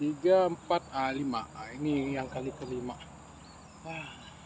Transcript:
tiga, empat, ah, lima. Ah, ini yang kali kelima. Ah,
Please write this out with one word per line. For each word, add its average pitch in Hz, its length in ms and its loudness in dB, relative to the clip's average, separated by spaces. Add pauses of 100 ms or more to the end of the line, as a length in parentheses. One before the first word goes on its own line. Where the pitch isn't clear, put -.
tiga, 170 480 6
empat, 170 400 2
ah, 135 240 2
lima. 131 400 0
Ah, 110 160 -10
ini 139 480 0
yang 131 80 -2
kali 131 320 -4
kelima. 127 400 -6 (880)
Ah, 160 240 -8 (360)